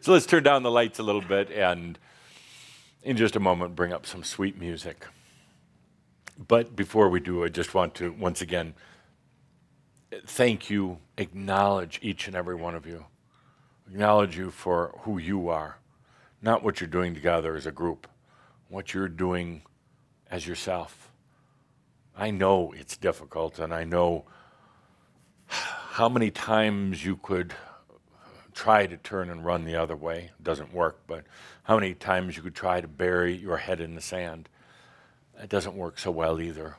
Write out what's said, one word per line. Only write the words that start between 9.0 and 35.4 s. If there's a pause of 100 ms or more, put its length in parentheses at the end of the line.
thank
you, (220)
acknowledge
each
and
every
one
of
you. (840)
Acknowledge
you
for
who
you
are, (640)
not
what
you're
doing
together
as
a
group, (640)
what
you're
doing (720)
as
yourself. (1080)
I
know
it's
difficult,
and
I
know (1200)
how
many
times
you
could (1000)
try
to
turn
and
run
the
other
way.
It
doesn't
work,
but (400)
how
many
times
you
could
try
to
bury
your
head
in
the
sand. (920)